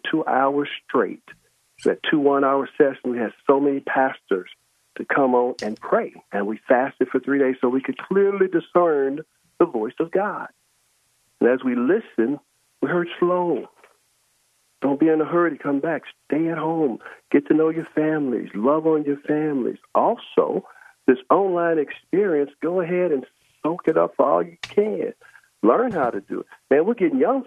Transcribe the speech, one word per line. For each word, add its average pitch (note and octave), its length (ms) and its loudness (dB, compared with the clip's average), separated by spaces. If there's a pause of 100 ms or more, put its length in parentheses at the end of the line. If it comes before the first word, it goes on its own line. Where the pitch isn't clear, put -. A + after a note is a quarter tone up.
two D#3 160 0
hours C#3 440 0 (180)
straight. G2+ 360 -2 (600)
We A#2 60 2
had F2 100 -2 (100)
two D#3 100 2
one-hour C#3 580 2
sessions. C#3 260 2
We B2 140 -4
had A2 160 -4 (120)
so C#3 140 4
many C#3 220 0
pastors C3 680 -2 (480)
to - 80 -10
come C3+ 300 2
on B2 260 0
and G#2+ 160 -8
pray. - 360 -2 (180)
And G3+ 160 -4
we A2 180 -8
fasted C3 440 2
for C3 100 0
three C#3 200 -2
days C3 200 2
so C3 80 0
we C3 140 0
could C3 160 -8
clearly G3 500 0
discern D#3+ 720 0 (400)
the - 60 6
voice A#2 340 -4
of E3 120 -4
God. F#3+ 380 -4 (920)
And A#2 80 4
as C3 160 0
we B2+ 80 0
listened, B2+ 640 0 (420)
we C3+ 100 -2
heard F3 180 -2 (120)
slow. F3 460 0 (1160)
Don't C#3 160 0
be D#3+ 80 4
in D#3+ 120 4
a D3+ 60 2
hurry D#3+ 320 0
to - 60 -18
come C#3+ 160 -2
back. D3+ 240 -4 (240)
Stay D#3+ 220 -2
at E3 100 -6
home. D#3 400 -2 (320)
Get C#3+ 160 2
to D#3 80 2
know D#3 140 4
your E3 260 -6
families. D3+ 580 -2
Love C#3+ 320 0
on D#3 180 2
your C#3+ 140 -2 (100)
families. D3 520 -2 (160)
Also, D#3+ 680 0 (440)
this G#2 100 6 (140)
online E3+ 480 2
experience, D3+ 720 -2 (100)
go F3 200 -2
ahead F3+ 300 0
and C3 140 -2 (380)
soak - 240 -2
it D#3+ 100 2
up - 180 2
for C3+ 140 2
all E3+ 140 2
you E3+ 180 -12
can. G#3 520 -2 (500)
Learn F#3+ 280 4
how C#3 200 -2
to G2+ 100 -6
do F#2 200 -10
it. - 40 -12 (240)
Man, D3 160 4
we're A3+ 80 0
getting E3+ 240 0
young B3 300 2